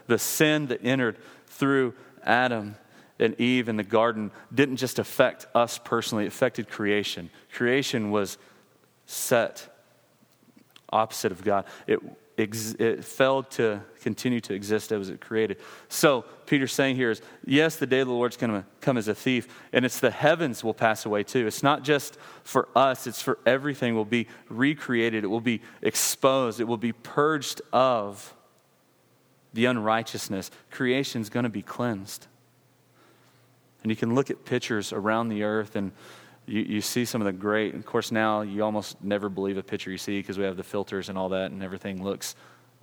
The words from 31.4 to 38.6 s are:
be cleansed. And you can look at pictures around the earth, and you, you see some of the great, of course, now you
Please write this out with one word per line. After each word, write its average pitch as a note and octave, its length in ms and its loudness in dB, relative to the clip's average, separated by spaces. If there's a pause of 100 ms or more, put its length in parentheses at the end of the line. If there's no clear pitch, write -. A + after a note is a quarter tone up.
be G2+ 120 -8
cleansed. G#2+ 640 -6 (1500)
And A2 80 -2
you A2 60 0
can A#2 180 0
look C3+ 160 2
at - 160 -8
pictures A#2 460 -2
around A2 360 0
the G#2 140 -2
earth, G#2+ 340 -2
and G2 160 -2 (540)
you, G#2 160 -2
you G#2+ 180 -2
see B2 240 -2
some A#2 160 -2
of G2+ 60 0
the G2 60 0
great, G#2 420 0
of G#2+ 100 -10
course, - 260 -2
now A2 300 2
you G#2 240 -2